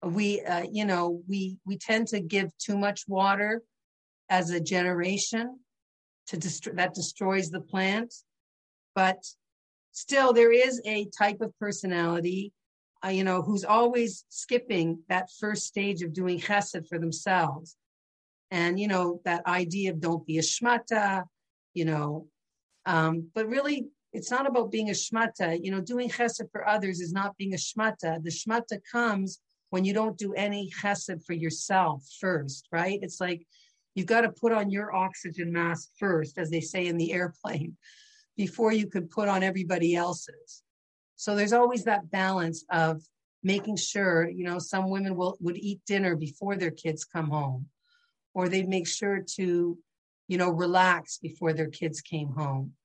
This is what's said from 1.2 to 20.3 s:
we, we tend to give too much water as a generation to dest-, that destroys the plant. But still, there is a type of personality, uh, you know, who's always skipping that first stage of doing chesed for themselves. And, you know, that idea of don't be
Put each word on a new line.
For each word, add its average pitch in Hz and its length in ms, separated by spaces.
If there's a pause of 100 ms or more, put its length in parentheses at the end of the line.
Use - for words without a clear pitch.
we, 190 380
we 190 120
tend 226 320
to 202 120
give 170 360
too 208 200
much 202 300
water 196 540 (680)
as 180 220
a 175 80
generation 185 1000 (680)
to 180 100
dest-, - 380
that 180 180
destroys 185 560
the 180 100
plant. 196 540 (840)
But 185 280 (680)
still, 262 420
there 233 180
is 247 340
a 208 220 (100)
type 208 240
of - 180
personality, 180 960 (520)
uh, 190 40
you 190 140
know, 185 180
who's 196 240
always 233 640
skipping 175 680 (100)
that 185 200 (100)
first 214 260
stage 196 360
of 165 120
doing 180 260
chesed 196 480
for 170 100
themselves. 165 800 (720)
And, 175 300
you 208 80
know, 180 380
that 170 200
idea 180 460
of 160 80
don't 165 260
be 160 120